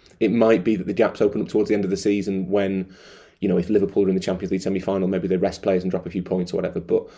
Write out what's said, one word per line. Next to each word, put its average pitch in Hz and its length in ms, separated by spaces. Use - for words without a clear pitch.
it 104 120
might 113 320
be 110 120
that 92 100
the 104 80
gaps 104 260
open 104 220
up 92 60
towards 107 220
the 107 60
end 101 80
of 92 60
the 95 80
season 98 520
when, 98 460
you 98 80
know, 92 80
if 87 120
Liverpool 101 360
are 95 40
in 95 60
the 92 60
Champions 92 300
League 95 100
semi-final, 95 460
maybe 92 200
they 92 100
rest 90 260
players 92 180
and 92 80
drop 90 160
a 90 60
few 92 100
points 90 320
or 87 40
whatever. 87 220
But - 380